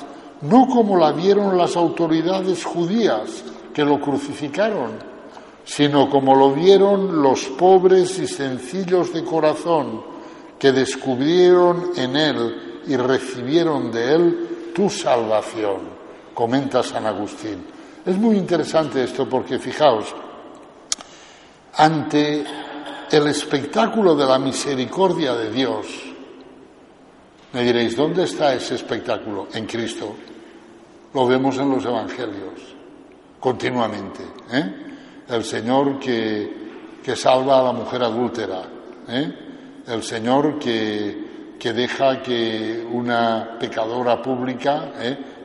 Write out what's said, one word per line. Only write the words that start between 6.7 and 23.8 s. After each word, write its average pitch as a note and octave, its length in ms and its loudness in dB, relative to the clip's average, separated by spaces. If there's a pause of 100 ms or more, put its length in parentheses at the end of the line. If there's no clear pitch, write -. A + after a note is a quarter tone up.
los C3 240 2
pobres F#3 760 4
y - 80 -2
sencillos E3+ 840 -2
de E3 120 -4
corazón, D3+ 760 0 (600)
que C3+ 100 6
descubrieron F3 1300 4
en C3 200 -2
él A#2+ 680 -2
y C3+ 100 0
recibieron C3 920 0
de A#2 240 0
él - 580 0
tu F#3+ 160 2
salvación, A2 920 0 (520)
comenta B2+ 520 0
San A2+ 200 -6
Agustín. G2+ 640 -6 (400)
Es F#3 100 0
muy G#3+ 200 4
interesante D#3 680 0
esto A#2+ 260 -2
porque, B2 300 -2
fijaos, A#2+ 560 2 (1600)
ante D3+ 720 2 (640)
el D3 160 4
espectáculo F3 880 2